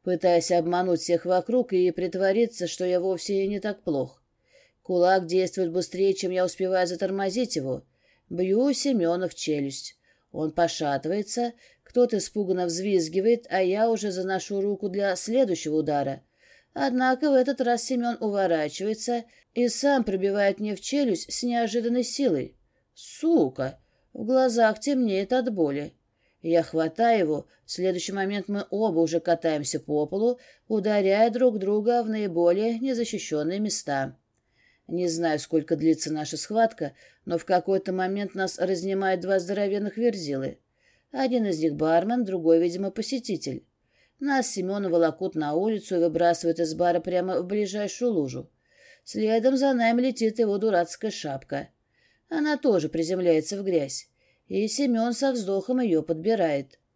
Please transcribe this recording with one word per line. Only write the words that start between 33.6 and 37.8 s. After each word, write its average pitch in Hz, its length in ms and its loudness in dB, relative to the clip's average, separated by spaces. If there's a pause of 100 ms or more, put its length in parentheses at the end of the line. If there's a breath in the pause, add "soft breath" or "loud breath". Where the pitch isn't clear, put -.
Не 175 220 -2
знаю, 165 320 0
сколько 160 340 0
длится 156 380 0
наша 151 240 -6
схватка, 220 560 0 (320 soft breath)
но 170 120 -2
в 165 80 -6
какой-то 196 480 0